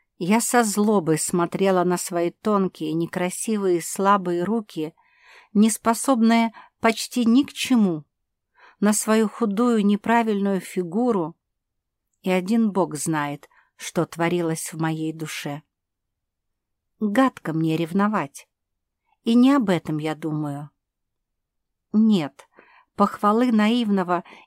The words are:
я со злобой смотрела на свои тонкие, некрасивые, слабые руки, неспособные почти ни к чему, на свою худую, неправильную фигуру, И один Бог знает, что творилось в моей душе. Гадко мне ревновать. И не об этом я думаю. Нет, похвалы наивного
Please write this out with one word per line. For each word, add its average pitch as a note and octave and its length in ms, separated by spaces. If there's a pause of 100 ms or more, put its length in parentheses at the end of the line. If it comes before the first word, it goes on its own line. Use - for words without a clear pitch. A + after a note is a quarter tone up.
(160)
я G3+ 240
со A#3+ 220
злобой G3+ 560
смотрела F#3 640
на F3 140
свои F3 340
тонкие, F#3 640
некрасивые, F3+ 880
слабые F#3 640
руки, F#3+ 500 (580)
неспособные A3+ 1000 (260)
почти A3+ 460
ни A#3 180
к C4+ 100
чему, F#3+ 520 (760)
на G#3 140
свою G#3+ 360
худую, A3+ 560
неправильную G3+ 760
фигуру, F3+ 760 (880)
И F#3+ 60
один G3 420
Бог E3 240
знает, D3 540 (260)
что - 300
творилось E3+ 640
в D#3+ 80
моей D#3+ 320
душе. D#3 500 (1400)
Гадко G#3+ 540
мне D#3+ 240
ревновать. F3 720 (760)
И A#3 100
не B3+ 180
об C4 160
этом D#3+ 300
я D#3 160
думаю. D3+ 560 (1200)
Нет, G#3 560 (460)
похвалы A3 580
наивного G#3 720 (220)